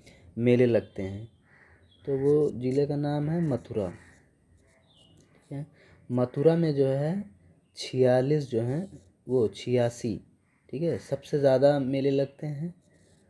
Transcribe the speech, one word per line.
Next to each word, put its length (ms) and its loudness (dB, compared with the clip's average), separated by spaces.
मेले 280 6
लगते 360 -2
हैं। 260 -10
तो 120 -2
वो 420 2
ज़िले 260 0
का 100 -4
नाम 340 -2
है 100 -2
मथुरा। 520 -4
ठीक 180 -20
है, 140 -10
मथुरा 440 2
में 180 0
जो 120 2
है 440 -4
छियालीस 760 2
जो 120 -2
हैं 400 -6
वो 200 2
छियासी, 720 -2
ठीक 120 -8
है, 160 -2
सबसे 400 -6
ज़्यादा 400 4
मेले 320 -2
लगते 360 -2
हैं। 280 -8